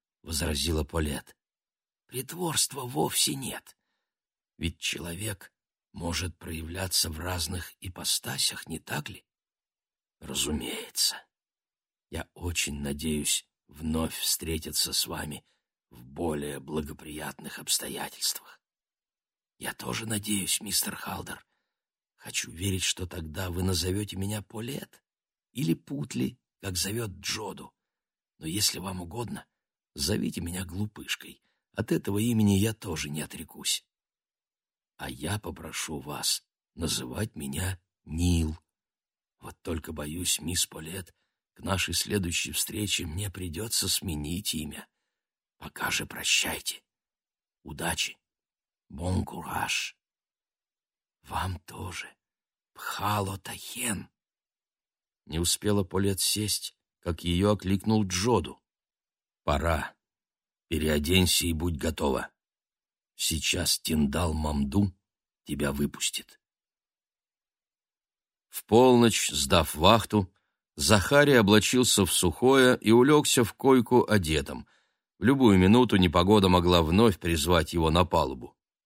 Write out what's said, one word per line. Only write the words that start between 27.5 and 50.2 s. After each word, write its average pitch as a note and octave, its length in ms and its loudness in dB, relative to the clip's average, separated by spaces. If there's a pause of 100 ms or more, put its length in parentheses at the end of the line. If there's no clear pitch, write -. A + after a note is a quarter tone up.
Но D#2 80 -12
если G2 320 -2
вам F#2 240 -8
угодно, G#2 440 -10 (480)
зовите D#2 460 -2
меня F2+ 240 -6
Глупышкой. - 800 -8 (320)
От - 180 -4
этого G2+ 260 -2
имени A2 340 4
я G2+ 200 4
тоже D#2 380 -8
не D2+ 100 -6
отрекусь. - 640 -8 (1120)
А - 140 -12
я C#2+ 280 -6
попрошу - 600 -10
вас - 420 -4 (320)
называть - 600 -4
меня E2 420 -6 (280)
Нил. D#2+ 500 2 (840)
Вот - 200 -20
только, E2 320 -6
боюсь, D#2+ 480 -4
мисс F2 260 -2
Полет, E2+ 480 -14 (380)
к - 80 -20
нашей F#2 320 -2
следующей F2 600 -2
встрече - 520 -4
мне F2+ 260 -6
придётся F#2 560 -4
сменить D#2+ 680 -4
имя. D2+ 340 -8 (680)
Пока - 320 -8
же - 160 -2
прощайте. - 760 -2 (800)
Удачи. E2 560 -6 (720)
Бон F2 360 0
кураж». - 720 -6 (1300)